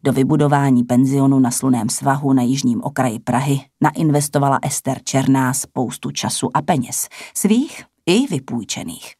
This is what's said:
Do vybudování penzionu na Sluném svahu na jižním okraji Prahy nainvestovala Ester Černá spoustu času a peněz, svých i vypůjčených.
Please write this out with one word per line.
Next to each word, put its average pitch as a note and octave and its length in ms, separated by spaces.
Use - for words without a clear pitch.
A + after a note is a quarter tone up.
Do C3+ 100
vybudování C#3 680
penzionu C3+ 560
na B2 120
Sluném B2 380
svahu C3+ 440
na B2+ 100
jižním B2 400
okraji B2+ 360
Prahy C3+ 420
nainvestovala D3 800
Ester C3+ 400
Černá C3 500
spoustu - 580
času - 460
a D3 40
peněz, - 460
svých A3+ 500
i A#3 220
vypůjčených. - 920